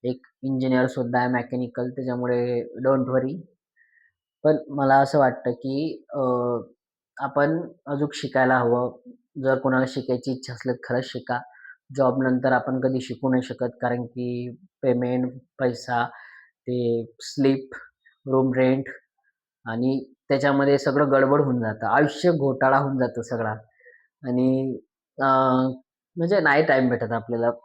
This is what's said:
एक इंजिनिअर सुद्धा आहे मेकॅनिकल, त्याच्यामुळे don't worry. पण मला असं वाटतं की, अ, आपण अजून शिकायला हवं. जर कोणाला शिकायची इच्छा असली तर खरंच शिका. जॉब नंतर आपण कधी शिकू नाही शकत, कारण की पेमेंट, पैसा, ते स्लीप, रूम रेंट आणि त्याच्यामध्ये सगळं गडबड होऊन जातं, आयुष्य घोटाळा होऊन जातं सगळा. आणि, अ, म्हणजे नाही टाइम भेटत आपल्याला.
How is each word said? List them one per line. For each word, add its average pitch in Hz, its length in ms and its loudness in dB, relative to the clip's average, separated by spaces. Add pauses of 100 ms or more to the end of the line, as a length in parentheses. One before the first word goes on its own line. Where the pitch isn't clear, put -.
एक 123 180 -4 (220)
इंजिनिअर 131 440 0
सुद्धा 123 320 -2
आहे 123 80 0
मेकॅनिकल, 123 640 -4
त्याच्यामुळे 123 720 -2 (240)
don't 131 200 2
worry. 131 300 -2 (1040)
पण 151 140 4 (120)
मला 139 260 2
असं 139 240 4
वाटतं 127 320 2
की, 135 640 -6
अ, 143 60 -6 (960)
आपण 147 500 -2 (180)
अजून 143 280 -2
शिकायला 131 440 2
हवं. 123 400 0 (460)
जर 131 140 2
कोणाला 131 300 2
शिकायची 127 440 -4
इच्छा 127 220 -8
असली 123 200 -6
तर - 40 -4 (120)
खरंच 127 160 -2
शिका. 123 340 -8 (580)
जॉब 131 260 2
नंतर 127 280 2
आपण 131 280 0
कधी 131 220 0
शिकू 127 280 -4
नाही 127 120 2
शकत, 123 400 -6
कारण 120 240 -2
की 123 500 -8 (260)
पेमेंट, 127 520 0 (260)
पैसा, 120 500 -2 (520)
ते 117 440 -2 (140)
स्लीप, 135 500 0 (580)
रूम 131 260 2
रेंट 131 300 2 (840)
आणि 127 480 -4 (160)
त्याच्यामध्ये 139 480 2
सगळं 139 340 2
गडबड 135 300 4
होऊन 127 200 0
जातं, 110 260 -4
आयुष्य 147 440 2
घोटाळा 135 460 2
होऊन 139 200 0
जातं 120 240 -2
सगळा. 113 300 -4 (720)
आणि, 131 560 0 (400)
अ, 135 60 2 (920)
म्हणजे 175 220 2
नाही 151 260 4
टाइम 131 240 4
भेटत 117 220 -2
आपल्याला. 117 400 -2 (140)